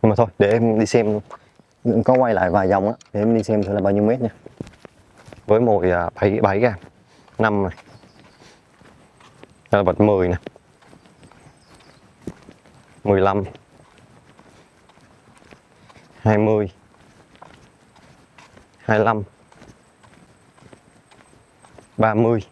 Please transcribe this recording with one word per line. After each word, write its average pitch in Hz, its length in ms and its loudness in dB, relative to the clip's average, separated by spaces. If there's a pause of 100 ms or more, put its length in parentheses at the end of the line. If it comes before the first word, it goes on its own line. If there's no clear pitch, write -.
Nhưng 110 80 4
mà 101 60 0
thôi, 113 100 4 (120)
để 101 120 2
em 113 280 0
đi 110 80 2
xem. 107 340 0 (840)
Có 131 100 2
quay 123 200 0
lại 92 160 0
vài 95 180 0
vòng 98 200 0
á, 117 60 -4 (180)
để 104 80 -6
em 113 140 0
đi 113 80 -2
xem 104 200 -2
thử 95 100 -6
là 104 80 -4
bao 98 120 0
nhiêu 104 100 0
mét 113 180 0
nha. 113 80 -4 (1200)
Với 107 140 2
mồi, 101 300 0
à, 87 200 -2 (100)
bảy, 104 220 0
bảy 98 160 0
gram, 117 160 0 (640)
năm 104 240 0
này. 92 100 -4 (2000)
Đây 104 80 2
là 101 40 2
vạch 90 180 -2
mười 98 280 2
nè. 92 80 -2 (2750)
Mười 101 160 2
lăm. 98 240 0 (2750)
Hai 110 180 2
mươi. 107 320 0 (2000)
Hai 107 200 -2
lăm. 107 240 0 (2750)
Ba 110 180 2
mươi. 113 260 0 (120)